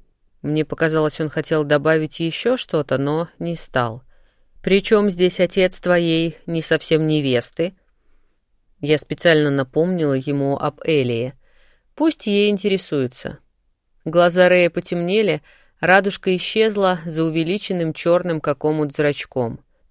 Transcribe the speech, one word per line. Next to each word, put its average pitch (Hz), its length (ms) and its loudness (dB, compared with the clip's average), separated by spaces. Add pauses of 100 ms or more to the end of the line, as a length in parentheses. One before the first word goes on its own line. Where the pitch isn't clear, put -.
(420)
Мне 151 240 -2
показалось, 156 540 0
он 156 100 -2
хотел 156 340 -2
добавить 151 560 0
еще 170 380 -2
что-то, 147 400 -4
но 151 320 -2 (100)
не 170 160 -6
стал. 120 480 -4 (580)
«При 190 200 2
чем 208 280 2
здесь 180 300 0
отец 180 400 0
твоей 170 680 0
не 165 160 -2
совсем 156 460 0
невесты?» 151 680 0 (1080)
Я 147 140 2
специально 151 520 2
напомнила 151 640 0
ему 139 440 -2
об - 260 -6
Элии. 127 520 0 (600)
«Пусть 311 320 0
ей 202 220 4
интересуется». 185 920 -2 (640)
Глаза 175 460 4
Рэя 180 200 4
потемнели, 175 720 -2 (380)
радужка 190 560 2
исчезла 196 720 0
за 160 180 -2
увеличенным 165 680 -2
черным 170 480 0
как 147 240 -4
омут 151 260 0
зрачком. 135 720 -4 (280)